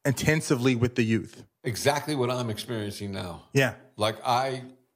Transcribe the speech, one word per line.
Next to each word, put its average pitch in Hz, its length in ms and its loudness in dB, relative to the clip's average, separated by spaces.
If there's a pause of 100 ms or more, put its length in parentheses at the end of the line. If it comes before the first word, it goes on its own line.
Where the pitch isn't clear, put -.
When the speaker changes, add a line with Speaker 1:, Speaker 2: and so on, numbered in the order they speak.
Speaker 1:
intensively 139 720 2
with 120 220 0
the 123 60 4
youth. 110 420 -2 (200)
Speaker 2:
Exactly 143 500 0
what 123 160 0
I'm 123 200 -2
experiencing 104 600 -6
now. 90 320 -8 (100)
Speaker 1:
Yeah. 131 200 4 (220)
Speaker 2:
Like, 107 200 0 (100)
I, 131 380 0 (320)